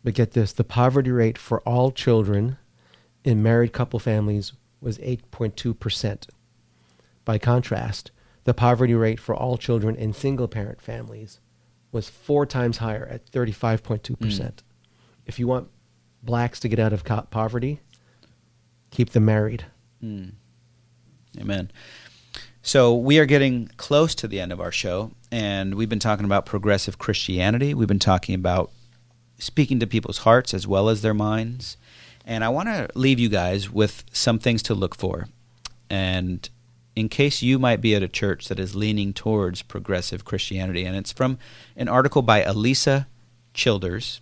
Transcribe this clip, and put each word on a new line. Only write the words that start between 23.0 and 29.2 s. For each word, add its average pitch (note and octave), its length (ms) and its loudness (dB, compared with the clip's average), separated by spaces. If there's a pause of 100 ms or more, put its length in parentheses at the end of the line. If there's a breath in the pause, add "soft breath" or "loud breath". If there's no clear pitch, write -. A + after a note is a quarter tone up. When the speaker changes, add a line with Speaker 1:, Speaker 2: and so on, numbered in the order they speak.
Speaker 2:
are D3+ 60 6
getting C3 520 2
close D#3+ 380 2
to - 120 -8
the G2+ 120 -4
end F2+ 120 -6
of F2+ 80 -8
our F2 120 -6
show, G2 400 -4 (200)
and G2 440 -2
we've G#2+ 140 -2
been A2 100 -2
talking G#2 260 0
about G2 200 2
progressive G2+ 520 0
Christianity. A2 760 0
We've A#2 140 2
been G2+ 120 2
talking F#2+ 340 2
about F2+ 380 0 (680)